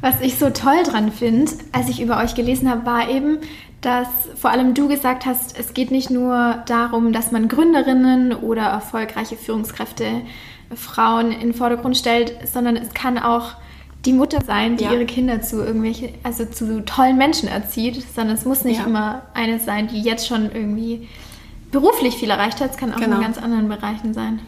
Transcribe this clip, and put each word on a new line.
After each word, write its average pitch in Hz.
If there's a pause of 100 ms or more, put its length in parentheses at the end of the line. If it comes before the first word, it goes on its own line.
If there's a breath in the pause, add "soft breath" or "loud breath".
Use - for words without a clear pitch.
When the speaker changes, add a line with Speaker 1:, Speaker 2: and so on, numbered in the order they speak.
Speaker 1:
Was 254
ich 254
so 285
toll 277
dran 214
find, 240 (220)
als 254
ich 233
über 233
euch 233
gelesen 254
hab, 233
war 233
eben, 285 (440 loud breath)
dass 247 (300)
vor -
allem 254
du 285
gesagt 262
hast, 247
es 240
geht 254
nicht 262
nur 247
darum, 233
dass 226
man 226
Gründerinnen 262
oder 226
erfolgreiche 214
Führungskräfte, 220 (680 loud breath)
Frauen 226
in 226
den 233
Vordergrund 240
stellt, 233 (180)
sondern 240
es 233
kann 247
auch 233 (480 loud breath)
die 254
Mutter 277
sein, 220
die 214
Speaker 2:
Ja. 208
Speaker 1:
ihre 240
Kinder 240
zu 214
irgendwelche, 226 (120)
also 233
zu 220
tollen 262
Menschen 277
erzieht, 240 (100)
sondern 220
es 214
muss 269
nicht 233
Speaker 2:
Ja. 208
Speaker 1:
immer 214 (120)
eine 226
sein, 214
die 220
jetzt 233
schon 220
irgendwie 226 (640 loud breath)
beruflich 254
viel 214
erreicht 208
hat. 262
Es -
kann 240
auch 233
Speaker 2:
Genau. 226
Speaker 1:
in 226
ganz 220
anderen 226
Bereichen 214
sein. 220